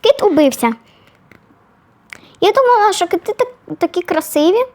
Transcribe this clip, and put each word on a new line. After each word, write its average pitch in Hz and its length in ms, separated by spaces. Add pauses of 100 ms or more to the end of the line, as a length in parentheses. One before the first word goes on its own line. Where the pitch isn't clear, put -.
Кит 508 220
убився. 277 500 (1700)
Я 392 100
думала, 466 420
що 349 140
кити 370 260
так, - 440
такі 349 240
красиві 349 720